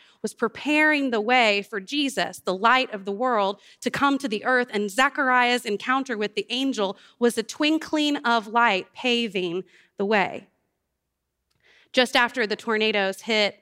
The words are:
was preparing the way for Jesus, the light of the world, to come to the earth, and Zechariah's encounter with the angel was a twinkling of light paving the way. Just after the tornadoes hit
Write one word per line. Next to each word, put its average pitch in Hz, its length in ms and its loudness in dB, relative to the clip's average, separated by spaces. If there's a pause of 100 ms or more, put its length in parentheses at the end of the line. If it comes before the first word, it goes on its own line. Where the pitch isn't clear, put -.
(220)
was 220 100 -4
preparing 294 800 0
the 226 100 0
way 214 400 4
for 202 180 -8
Jesus, 196 600 -4
the 185 180 -4
light 247 380 4
of 196 100 -10
the 202 80 -6
world, 208 480 0 (220)
to 247 80 -4
come 277 260 0
to 269 120 -4
the 208 180 -4
earth, 247 240 2
and 208 200 -2
Zechariah's 254 760 2
encounter 254 500 -2
with 208 200 -4
the 208 120 -4
angel 220 480 -2 (220)
was 233 180 2
a 226 60 -2
twinkling 302 760 0
of 233 300 0
light 220 480 0
paving 190 680 -2 (360)
the 196 80 -2
way. 202 400 0 (1500)
Just 254 240 2
after 240 300 2
the 208 100 -4
tornadoes 214 640 0
hit 214 420 0